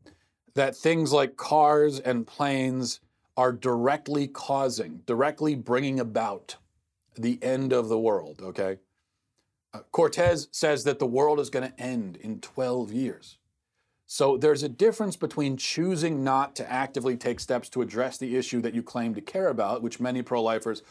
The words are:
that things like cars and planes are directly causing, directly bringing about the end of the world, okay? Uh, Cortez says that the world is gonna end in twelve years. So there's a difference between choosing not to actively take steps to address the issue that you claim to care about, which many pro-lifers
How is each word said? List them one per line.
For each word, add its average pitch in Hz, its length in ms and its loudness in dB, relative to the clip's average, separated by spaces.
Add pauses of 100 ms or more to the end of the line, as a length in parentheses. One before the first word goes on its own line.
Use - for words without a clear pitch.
(540)
that 135 220 2
things 160 360 2
like 139 260 4
cars 151 600 4
and 120 280 -2
planes 131 720 -2 (380)
are 127 140 4
directly 135 760 0
causing, 120 760 -4
directly 143 480 0
bringing 131 440 0
about 110 580 -4 (600)
the 120 260 -2
end 131 300 0
of 117 160 2
the 113 100 2
world, 101 440 -2
okay? 95 340 -4 (960)
Uh, - 60 -16 (120)
Cortez 170 640 2
says 147 320 0
that 143 140 2
the 139 80 0
world 147 340 2
is 127 80 -2
gonna 127 300 -4
end 117 400 -6
in 107 220 -8
twelve 123 520 -4
years. 120 460 -6 (640)
So 139 320 2
there's 143 260 4
a 147 60 -2
difference 202 480 2
between 143 400 -2
choosing 160 640 -2
not 135 340 2
to - 140 -8
actively 131 460 -2
take 123 240 -4
steps - 300 -2
to 127 100 -4
address 117 380 -2
the 127 180 -4
issue 123 240 -2
that 110 140 -2
you 117 80 -2
claim 117 320 -4
to 104 80 -8
care 190 260 0
about, 113 320 0
which 117 200 -6
many 127 200 -2
pro-lifers 113 720 -2